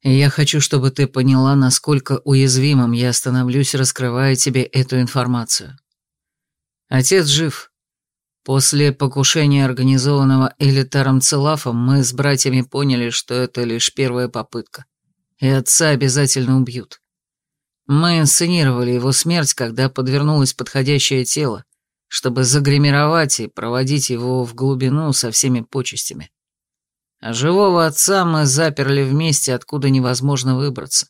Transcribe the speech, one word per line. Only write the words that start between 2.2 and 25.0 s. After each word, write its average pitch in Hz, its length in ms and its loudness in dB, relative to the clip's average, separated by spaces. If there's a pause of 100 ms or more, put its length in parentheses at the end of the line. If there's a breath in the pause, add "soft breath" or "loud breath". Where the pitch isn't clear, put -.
уязвимым 135 640 2
я 120 220 0
становлюсь, 127 600 0
раскрывая 131 640 0
тебе 127 280 0
эту 131 360 -2
информацию. 123 800 -4 (1120)
Отец 147 380 2
жив. 147 440 -2 (720)
После 143 480 2
покушения, 139 720 2
организованного 131 960 2
Элитаром 135 640 2
Целафом, 143 560 -2
мы 131 260 2
с 127 80 -2
братьями 131 500 0
поняли, 127 480 -2
что - 240 -8
это 123 300 -4
лишь 117 300 -4
первая 123 340 -2
попытка, 117 560 -12 (540)
и 135 100 -2
отца 135 420 2
обязательно 131 680 0
убьют. 123 420 -4 (880)
Мы 165 320 2
инсценировали 143 720 0
его 123 220 0
смерть, 165 400 -2
когда 123 340 -2
подвернулось 139 680 0
подходящее 131 680 -2
тело, 120 400 -4 (460)
чтобы 127 340 -2
загримировать 143 960 2
и 110 80 -8
проводить 127 640 -4
его 127 340 -2
в 117 100 -10
глубину 135 600 -2